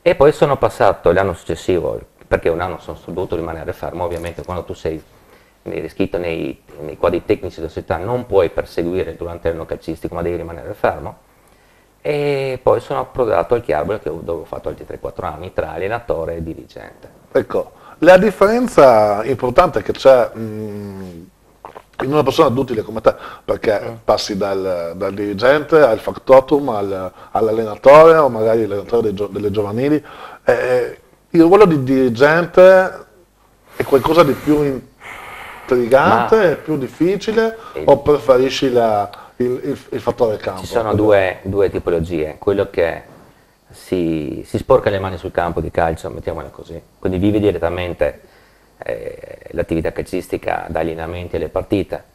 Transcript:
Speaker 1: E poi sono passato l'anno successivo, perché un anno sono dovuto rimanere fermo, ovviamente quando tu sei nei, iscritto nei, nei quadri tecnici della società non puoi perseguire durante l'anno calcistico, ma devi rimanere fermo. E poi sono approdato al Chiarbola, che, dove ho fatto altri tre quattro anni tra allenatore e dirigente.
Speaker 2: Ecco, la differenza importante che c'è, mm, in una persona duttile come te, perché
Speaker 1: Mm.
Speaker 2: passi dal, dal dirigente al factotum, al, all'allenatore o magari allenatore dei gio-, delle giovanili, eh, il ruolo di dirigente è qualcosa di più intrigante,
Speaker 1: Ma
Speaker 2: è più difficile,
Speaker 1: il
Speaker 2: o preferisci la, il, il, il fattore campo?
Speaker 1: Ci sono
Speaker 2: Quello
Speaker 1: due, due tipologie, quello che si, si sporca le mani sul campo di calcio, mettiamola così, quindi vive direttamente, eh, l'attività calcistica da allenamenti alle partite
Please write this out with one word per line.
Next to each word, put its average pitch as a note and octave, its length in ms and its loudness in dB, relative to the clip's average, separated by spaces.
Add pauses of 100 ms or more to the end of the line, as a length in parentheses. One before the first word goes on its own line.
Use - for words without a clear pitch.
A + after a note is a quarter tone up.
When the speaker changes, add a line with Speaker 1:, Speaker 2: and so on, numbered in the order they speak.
Speaker 1:
E E3+ 140 2
poi D3 180 4
sono C#3+ 240 0
passato G2+ 560 0
l'anno F#2 220 0
successivo, D#2+ 640 -4 (260)
perché - 220 -2
un E2 120 -2
anno F2 200 -8
sono D#2 260 -14
dovuto F2+ 300 -6
rimanere E2 360 -8
fermo, E2+ 320 -8
ovviamente E2+ 380 -8
quando F2+ 220 -8
tu - 100 -14
sei D#2+ 280 -8 (640)
nei, F2 200 -8
iscritto F#2 340 -6
nei, E2 420 -8 (200)
nei D2 160 -12
quadri F2 280 0
tecnici G2 320 -4
della D#2+ 120 -10
società F2 300 -8
non A#2 280 -6
puoi F#2+ 220 2
perseguire E2+ 680 -6
durante E2+ 360 -8
l'anno D#2+ 160 -8
calcistico, E2 480 -10
ma E2+ 80 -6
devi E2+ 140 -4
rimanere E2 360 -12
fermo. F#2 440 -6 (840)
E C#3+ 600 -4
poi A2+ 200 0
sono C3+ 200 -6
approdato A2 540 -2
al A#2 80 -2
Chiarbola, D#2+ 360 -4
che, D2+ 120 -8
dove E2 320 -8
ho - 40 -14
fatto - 240 -12
altri D2+ 160 -14
tre - 120 -16
quattro - 280 -10
anni E2 260 -12
tra D#2 200 -6
allenatore E2+ 640 -6
e E2 60 -10
dirigente. - 800 -18 (100)
Speaker 2:
Ecco, - 420 -2 (260)
la F3+ 180 8
differenza E3 1080 4
importante B2+ 580 0
che - 100 -4
c'è, B2+ 440 6
mm, G2+ 840 -12 (800)
in C3+ 100 -4
una D3+ 120 2
persona C3+ 240 4
duttile A#2+ 340 -2
come A2 180 -8
te, - 140 2 (300)
perché G2+ 360 -2
Speaker 1:
Mm. A#2 140 -10 (100)
Speaker 2:
passi G#2+ 320 -2
dal, F#2+ 600 -4
dal G2 180 -6
dirigente B2 680 2
al A2+ 200 4
factotum, C3+ 680 4
al, G2 420 -4 (180)
all'allenatore A2+ 880 6
o D3 120 4
magari A2+ 360 2
allenatore G2+ 380 -2
dei G#2 120 0
gio-, G2+ 140 -6
delle G2+ 240 -4
giovanili, A2+ 520 -2 (400)
eh, B2 540 0 (320)
il E3 120 4
ruolo G3 220 8
di D#3 200 2
dirigente D#3 1200 4 (720)
è B2+ 80 -6
qualcosa D#3 400 4
di C#3 80 2
più D3 300 0
intrigante, C3+ 1700 0
Speaker 1:
Ma A3 140 4
Speaker 2:
è C#3 60 -2
più D3+ 200 -6
difficile, G#3 800 -2 (180)
Speaker 1:
il - 120 -8
Speaker 2:
o C#3+ 140 6
preferisci C3+ 720 2
la, A2 360 2 (280)
il, B2 280 -2
il, C3+ 140 -4 (120)
il B2+ 100 -8
fattore A2+ 360 0
campo? F#2+ 240 -8
Speaker 1:
Ci F#2 60 -12
sono A2 240 -2
Speaker 2:
Quello G2+ 140 0
Speaker 1:
due, G2 380 4
due G2 280 0
tipologie, E2 680 -4
quello G2+ 300 -2
che E2 340 -2 (680)
si, D#2+ 760 -6
si G#2 120 -6
sporca G2 320 2
le G2+ 80 -4
mani F#2+ 180 -6
sul F2+ 140 -10
campo E2+ 300 -4
di D#2+ 100 -6
calcio, E2 400 -4
mettiamola D#2+ 380 -10
così, - 320 -18 (180)
quindi F#2 200 -4
vive G#2 220 0
direttamente, F2 800 -2 (640)
eh, - 540 -12 (140)
l'attività E2 400 -4
calcistica E2+ 760 -6
da E2 120 -4
allenamenti E2 560 -8
alle D#2+ 120 -4
partite F#2 560 -4 (100)